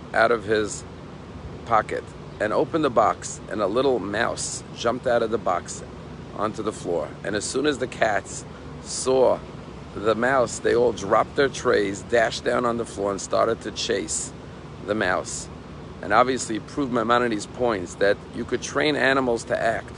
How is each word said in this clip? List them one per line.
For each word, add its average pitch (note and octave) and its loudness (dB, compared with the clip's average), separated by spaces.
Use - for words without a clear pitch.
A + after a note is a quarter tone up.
out A2+ 6
of A2+ 2
his G#2+ 0
pocket A2 2
and G#2 0
opened D3+ 2
the C3+ 4
box, G#2+ 2
and G#2 -2
a G2+ 2
little B2 4
mouse G2+ -2
jumped A#2+ -2
out A#2+ 4
of A2 -2
the A2+ 0
box F2 -2
onto G#2 -4
the G#2 -2
floor. E2+ -2
And G2 -2
as G2 -2
soon C#3 0
as C#3+ 0
the B2+ -2
cats - -2
saw B2+ 4
the G#2 2
mouse, A#2+ 2
they A2 2
all A#2+ 6
dropped G2 2
their C#3+ 4
trays, G#2 0
dashed A#2 2
down B2 2
on A#2 0
the A2+ -2
floor, G2+ -2
and F#2 -4
started A2 2
to G#2+ -6
chase - -2
the G#2 0
mouse. F#2 0
And F#2 -2
obviously A#2+ 2
proved C3 -4
Maimonides' A#2 2
points G#2+ -2
that G2+ 4
you A#2 -4
could A#2+ -2
train D3 0
animals B2+ 2
to - 0
act G#2+ 0